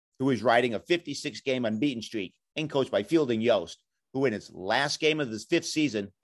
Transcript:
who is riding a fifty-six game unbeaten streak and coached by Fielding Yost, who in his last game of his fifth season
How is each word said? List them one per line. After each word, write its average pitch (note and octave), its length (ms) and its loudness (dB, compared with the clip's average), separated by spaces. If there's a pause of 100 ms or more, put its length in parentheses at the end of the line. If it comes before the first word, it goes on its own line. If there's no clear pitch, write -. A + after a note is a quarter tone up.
(200)
who C3+ 120 2
is G#2 120 -2
riding A#2 300 4
a G2 80 -4
fifty-six C#3+ 580 -4
game B2+ 240 -2
unbeaten A2+ 380 0
streak G#2 340 -8 (220)
and D3+ 120 -6
coached C3 220 0
by A2 120 2
Fielding D3+ 360 2
Yost, A2 420 0 (320)
who C3+ 120 0
in A#2+ 80 2
his - 200 -8
last A2 460 0
game D#3 220 2
of C3 80 -4
his A2 160 -6
fifth E3 180 0
season A2 480 -2 (120)